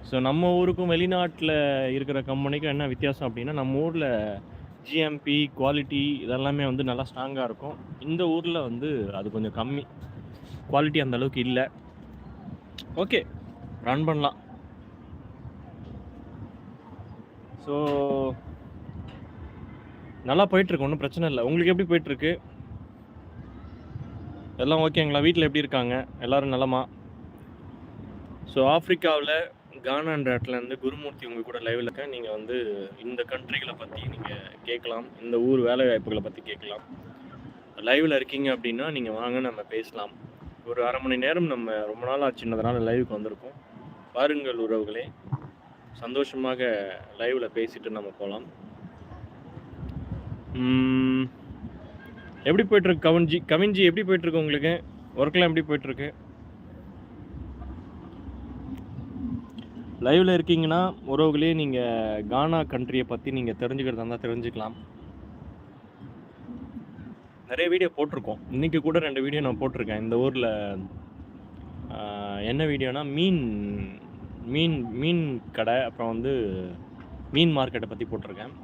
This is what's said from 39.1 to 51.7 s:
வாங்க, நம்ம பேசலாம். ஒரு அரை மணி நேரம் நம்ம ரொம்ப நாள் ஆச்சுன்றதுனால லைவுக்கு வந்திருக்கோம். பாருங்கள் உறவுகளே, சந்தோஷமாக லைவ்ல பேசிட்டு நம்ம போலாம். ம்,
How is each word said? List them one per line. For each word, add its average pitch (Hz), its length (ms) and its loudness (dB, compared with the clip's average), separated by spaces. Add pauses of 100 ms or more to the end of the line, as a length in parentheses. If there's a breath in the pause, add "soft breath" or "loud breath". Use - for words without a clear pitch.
வாங்க, 120 300 -2
நம்ம 117 220 -4
பேசலாம். 110 480 -6 (560)
ஒரு 120 200 0
அரை 131 140 0
மணி 131 160 2
நேரம் 160 300 2
நம்ம 120 260 -2 (140)
ரொம்ப 120 300 -2
நாள் 139 160 2
ஆச்சுன்றதுனால 117 560 0
லைவுக்கு 120 280 2
வந்திருக்கோம். 107 400 -8 (560)
பாருங்கள் 139 440 2
உறவுகளே, 110 520 0 (840)
சந்தோஷமாக 127 720 -2 (540)
லைவ்ல 120 360 2
பேசிட்டு 113 340 -2
நம்ம 104 300 -6
போலாம். 101 260 -6 (2000)
ம், 131 720 4 (1200)